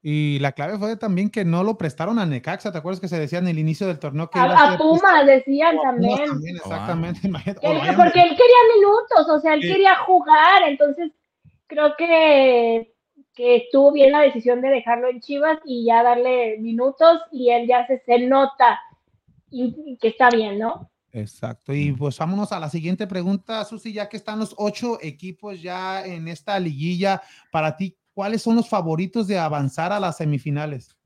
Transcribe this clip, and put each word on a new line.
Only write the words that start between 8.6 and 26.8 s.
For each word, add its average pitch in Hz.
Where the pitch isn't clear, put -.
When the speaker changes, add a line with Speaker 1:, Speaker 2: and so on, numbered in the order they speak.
Speaker 2:
minutos, 403
o 302
sea, 311
él 302
Speaker 1:
Sí. -
Speaker 2:
quería 381
jugar, 349
entonces 294
creo 302
que, 262
que 247
estuvo 269
bien 277
la 294
decisión 247
de 262
dejarlo 240
en 247
Chivas 302
y 240
ya 233
darle 240
minutos, 269
y 247
él 240
ya 247
se, 254
se 240
nota 262
y, 247
y 269
que 226
está 247
bien, 214
¿no? 233
Speaker 1:
Exacto, 117
y 143
Speaker 3:
Mm. 131
Speaker 1:
pues 143
vámonos 196
a 190
la 151
siguiente 175
pregunta, 190
Susi, 220
ya 208
que 214
están 214
los 220
ocho 220
equipos 180
ya 185
en 170
esta 190
liguilla, 175